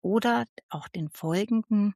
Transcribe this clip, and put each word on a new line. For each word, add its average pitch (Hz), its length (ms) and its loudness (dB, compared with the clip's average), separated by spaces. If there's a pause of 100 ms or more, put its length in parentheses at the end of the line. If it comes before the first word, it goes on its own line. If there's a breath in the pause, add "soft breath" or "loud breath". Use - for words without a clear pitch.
Oder 226 440 2 (240)
auch - 180 -10
den 156 220 -6
folgenden. 208 880 0